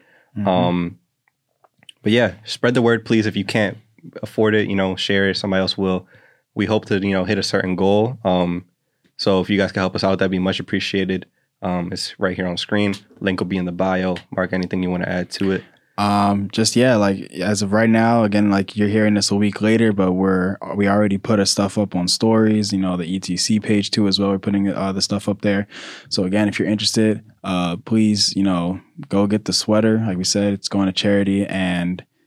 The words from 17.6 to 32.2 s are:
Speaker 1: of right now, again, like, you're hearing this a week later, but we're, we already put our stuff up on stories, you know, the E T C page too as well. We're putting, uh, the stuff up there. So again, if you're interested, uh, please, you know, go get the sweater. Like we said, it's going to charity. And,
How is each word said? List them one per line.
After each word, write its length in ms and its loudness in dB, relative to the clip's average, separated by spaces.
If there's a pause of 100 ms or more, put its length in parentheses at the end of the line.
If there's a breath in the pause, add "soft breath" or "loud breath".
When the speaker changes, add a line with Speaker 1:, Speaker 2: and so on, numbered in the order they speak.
Speaker 1:
of 100 -2
right 180 4
now, 360 4
again, 260 2
like, 240 -2
you're 140 0
hearing 240 2
this 180 0
a 40 0
week 260 0
later, 320 4
but 180 2
we're, 460 0 (180)
we 140 2
already 280 2
put 220 0
our 60 2
stuff 320 0
up 180 -2
on 140 -2
stories, 640 2
you 60 0
know, 180 -2
the 80 -6
E 120 -4
T 200 -6
C 240 0
page 300 0
too 180 0
as 100 0
well. 120 0
We're 80 0
putting, 280 0
uh, 240 -4
the 100 -6
stuff 280 -2
up 100 -2
there. 280 0 (420 loud breath)
So 160 -2
again, 240 2
if 100 -4
you're 80 0
interested, 560 0 (220)
uh, 320 -2
please, 580 2
you 80 0
know, 380 -2 (260)
go 180 2
get 200 0
the 80 -2
sweater. 520 2
Like 120 -2
we 80 -4
said, 260 0
it's 160 -4
going 200 0
to 40 0
charity. 540 0
And, 580 -4 (240)